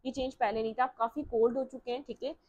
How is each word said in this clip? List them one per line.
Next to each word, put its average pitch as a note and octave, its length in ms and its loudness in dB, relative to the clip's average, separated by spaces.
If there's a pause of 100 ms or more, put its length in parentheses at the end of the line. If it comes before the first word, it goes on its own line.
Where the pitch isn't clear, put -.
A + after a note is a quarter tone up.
ये C4 60 -6
change C4 220 -4
पहले A3 280 0
नहीं A3+ 120 -2
था। B3+ 80 2
आप B3 140 0
काफ़ी A#3 260 -2
cold A#3 360 4
हो C4 60 0
चुके B3+ 260 -10
हैं, B3+ 120 -4
ठीक - 200 -10
है, B3 120 -6 (140)